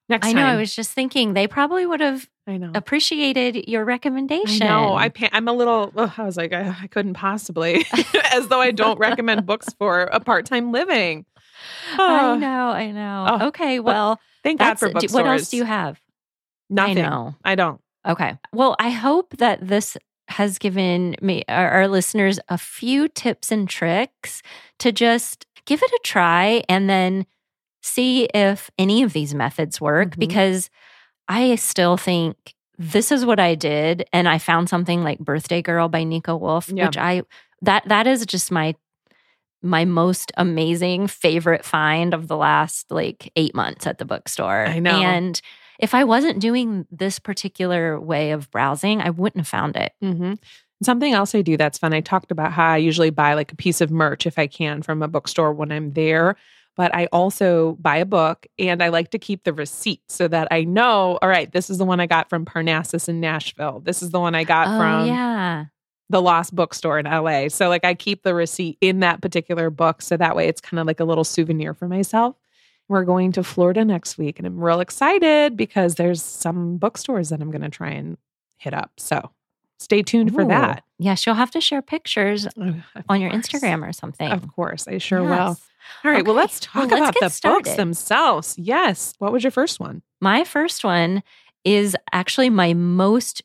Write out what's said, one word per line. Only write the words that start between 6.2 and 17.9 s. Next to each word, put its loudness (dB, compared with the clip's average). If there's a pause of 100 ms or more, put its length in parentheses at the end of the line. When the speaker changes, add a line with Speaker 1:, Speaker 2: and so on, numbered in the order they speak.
Speaker 1:
was -4
like, -4
"I, -4
I -12
couldn't -4
possibly," -2 (240)
<laughs> 2
as 2
though 4
I 4
don't 2
recommend 2
books -4 (120)
for 2
a 0
part-time 0
living. 0 (720)
Speaker 2:
I 4
Speaker 1:
Ugh. 0
Speaker 2:
know. -2
I -4
know. -6
Speaker 1:
Ugh. 2
Speaker 2:
Okay. -2
Speaker 1:
But -8
Speaker 2:
Well, 2 (220)
Speaker 1:
thank -2
God 4 (120)
Speaker 2:
that's, -10
Speaker 1:
for 2
Speaker 2:
do, -4
what 0
else 2
Speaker 1:
bookstores. -10
Speaker 2:
do -6
you 0
have? -4 (720)
Speaker 1:
Nothing. 2
Speaker 2:
I 2
know. -4 (100)
Speaker 1:
I 0
don't. 0 (280)